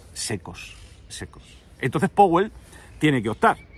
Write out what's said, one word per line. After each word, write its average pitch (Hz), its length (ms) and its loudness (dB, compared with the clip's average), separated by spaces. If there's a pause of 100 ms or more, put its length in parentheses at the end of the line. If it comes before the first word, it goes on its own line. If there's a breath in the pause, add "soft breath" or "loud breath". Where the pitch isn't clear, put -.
(140)
secos, - 600 -12 (340)
secos. - 340 -16 (380)
Entonces 160 280 -2
Powell 196 420 4 (480 loud breath)
tiene 139 240 0
que 107 60 -4
optar. 180 300 0 (180)